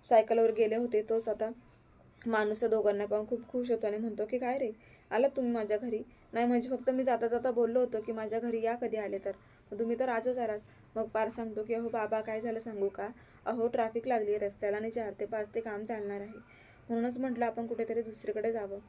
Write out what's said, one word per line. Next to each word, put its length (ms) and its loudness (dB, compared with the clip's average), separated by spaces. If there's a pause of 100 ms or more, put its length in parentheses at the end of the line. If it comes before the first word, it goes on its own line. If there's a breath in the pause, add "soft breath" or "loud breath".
सायकलवर 460 6
गेले 240 2
होते, 280 2
तोच 240 0
आता 200 -2 (760)
माणूस 340 2
त्या 80 2
दोघांना 380 4
पाहून 200 0
खूप 200 -4
खुश 240 -2
होतो 160 2
आणि 120 0
म्हणतो 280 -2
की 120 -2
"काय 200 0
रे, 120 0 (400 loud breath)
आलात 260 4
तुम्ही 160 0
माझ्या 260 0
घरी?" 240 -4 (300 loud breath)
"नाही, 140 2
म्हणजे 220 2
फक्त 220 0
मी 140 0
जाता 240 2
जाता 240 0
बोललो 280 4
होतो 200 0
की 120 -6
माझ्या 280 -2
घरी 220 -2
या 140 0
कधी 220 -4
आले 260 -4
तर, 80 -4 (400 loud breath)
मग 60 -8
तुम्ही 200 0
तर 120 2
आजच 280 0
आलात." 200 -2 (380 loud breath)
मग 140 -2
पार 200 2
सांगतो 340 -6
की 100 0
"अहो 160 -2
बाबा, 320 0
काय 180 -4
झालं 200 -2
सांगू 300 -2
का? 180 -6 (380 loud breath)
अहो, 220 0
ट्रॅफिक 400 0
लागली 220 2
आहे 100 2
रस्त्याला 360 -2
आणि 140 -2
चार 240 -4
ते 120 -4
पाच 280 -4
ते 60 0
काम 240 -6
चालणार 360 -6
आहे, 180 -12 (500 loud breath)
म्हणूनच 300 0
म्हटलं 260 0
आपण 220 -2
कुठेतरी 360 -2
दुसरीकडे 500 -4
जावं 260 -4 (100)